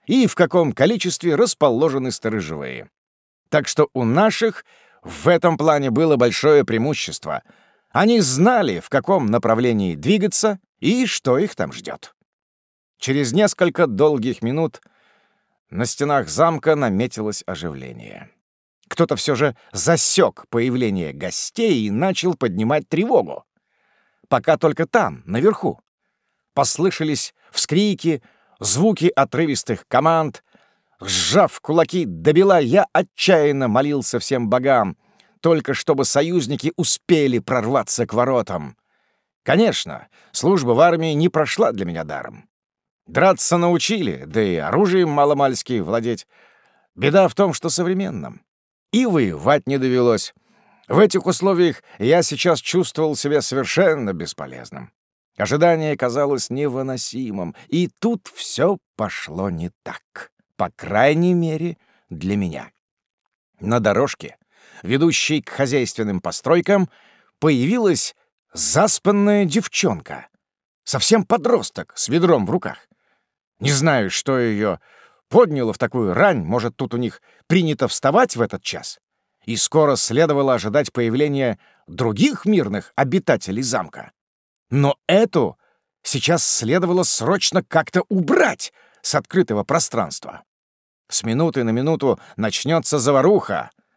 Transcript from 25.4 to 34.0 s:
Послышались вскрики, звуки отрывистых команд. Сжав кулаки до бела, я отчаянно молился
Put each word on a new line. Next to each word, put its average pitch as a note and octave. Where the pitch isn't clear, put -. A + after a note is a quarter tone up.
Послышались D#3
вскрики, E3+
звуки E3+
отрывистых C#3
команд. D#3
Сжав F#2
кулаки E3
до D#3
бела, F#3
я D3+
отчаянно D3
молился C3